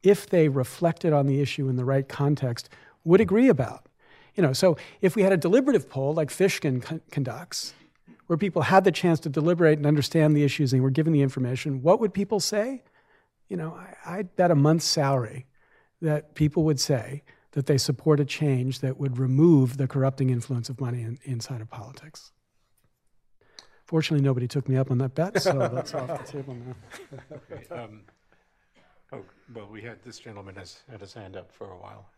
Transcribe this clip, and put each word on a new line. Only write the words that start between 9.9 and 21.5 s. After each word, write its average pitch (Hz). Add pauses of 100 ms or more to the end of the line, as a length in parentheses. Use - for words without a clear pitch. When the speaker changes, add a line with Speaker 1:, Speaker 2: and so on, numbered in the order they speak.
Speaker 1:
the 147
issues 135
and 131
were 135
given 160
the 143
information, 131
what 180
would 214
people 202
say? 226 (640)
You -
know, 160
I, -
I'd 190
bet 180
a 165
month's 151
salary 135 (540)
that 151
people 151
would 151
say 135 (280)
that 139
they 143
support 147
a 143
change 131
that 131
would 131
remove 135
the 131
corrupting 131
influence 120
of 131
money 123
in, 117
inside 123